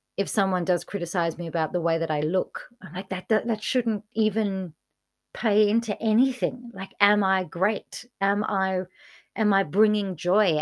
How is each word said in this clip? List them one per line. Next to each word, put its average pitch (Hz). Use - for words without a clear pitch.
if 196
someone 190
does 175
criticize 170
me 170
about 160
the 180
way 165
that 160
I 151
look, 170
I'm 151
like, 185
"That, 185
that, 220
that 220
shouldn't 226
even 196
play 208
into 220
anything. 233
Like, 190
am 208
I 190
great? 190
Am 202
I, 190
am 208
I 196
bringing 202
joy? 175